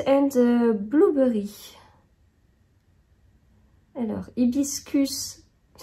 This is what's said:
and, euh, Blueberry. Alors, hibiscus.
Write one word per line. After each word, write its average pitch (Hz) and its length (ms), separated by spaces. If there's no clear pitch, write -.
and, 277 300
euh, 240 380
Blueberry. 254 1000
Alors, 208 400
hibiscus. 277 1080